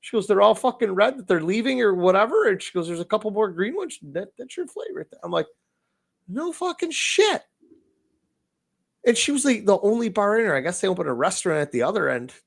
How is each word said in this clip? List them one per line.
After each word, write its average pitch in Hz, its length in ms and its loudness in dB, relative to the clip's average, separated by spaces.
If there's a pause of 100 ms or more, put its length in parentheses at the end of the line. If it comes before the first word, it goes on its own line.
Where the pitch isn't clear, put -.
she - 160 -8
goes, 202 100 0
They're 202 160 4
all 214 120 6
fucking 226 380 -2
red 220 260 2
that 202 100 -16
they're 175 140 2
leaving 226 400 0
or 208 120 2
whatever. 196 540 4
And 190 140 0
she - 100 -12
goes, 170 140 -4
There's 170 140 -8
a 170 40 -6
couple 214 260 -2
more 208 200 0
green 196 260 -4
ones. 370 260 -8
That, 165 340 -8
that's 262 200 -16
your 349 100 -6
flight - 280 -12
right 156 160 -10
there. - 120 -20
I'm 175 80 -10
like, 165 160 -2 (840)
No 294 240 -6
fucking 349 400 -6
shit. 381 500 2 (1600)
And 240 100 4
she - 160 -2
was, 277 120 -2
like, 233 200 2
the 196 160 6
only 226 300 0
bar 208 280 2
in 233 60 2
there. 175 120 2
I 135 40 2
guess 165 200 -4
they 202 80 0
opened 180 200 -2
a 131 60 -2
restaurant 156 460 0
at 147 120 -4
the 117 100 0
other 170 260 0
end 127 260 -4 (120)